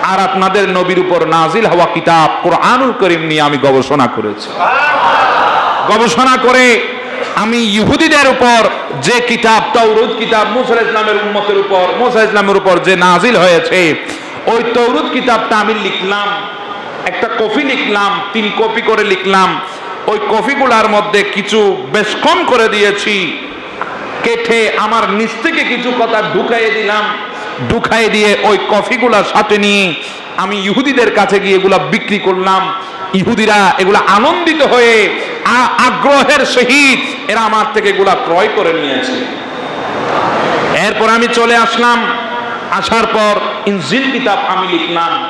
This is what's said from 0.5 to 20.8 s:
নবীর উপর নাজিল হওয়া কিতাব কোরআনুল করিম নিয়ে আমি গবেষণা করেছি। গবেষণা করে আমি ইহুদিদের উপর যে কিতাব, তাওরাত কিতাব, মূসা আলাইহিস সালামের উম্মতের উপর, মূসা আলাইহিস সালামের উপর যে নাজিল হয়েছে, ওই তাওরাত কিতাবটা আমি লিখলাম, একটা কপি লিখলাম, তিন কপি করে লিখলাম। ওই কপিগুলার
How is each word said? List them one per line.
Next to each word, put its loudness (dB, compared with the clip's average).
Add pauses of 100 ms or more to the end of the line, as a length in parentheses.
নবীর 0
উপর 0
নাজিল 0
হওয়া 4
কিতাব 2 (140)
কোরআনুল 2
করিম 2
নিয়ে 0
আমি 2
গবেষণা 2
করেছি। -4 (1400)
গবেষণা 2
করে 4 (540)
আমি -2
ইহুদিদের 2
উপর 4 (320)
যে 0
কিতাব, 2 (100)
তাওরাত 2
কিতাব, 0
মূসা -2
আলাইহিস 0
সালামের 0
উম্মতের -2
উপর, 2 (100)
মূসা 0
আলাইহিস 2
সালামের 2
উপর 2
যে 2
নাজিল 4
হয়েছে, 2 (500)
ওই 0 (100)
তাওরাত 0
কিতাবটা 0
আমি 0
লিখলাম, -4 (800)
একটা -4
কপি -2
লিখলাম, -2 (120)
তিন -2
কপি 0
করে 0
লিখলাম। 0 (460)
ওই -2 (100)
কপিগুলার 0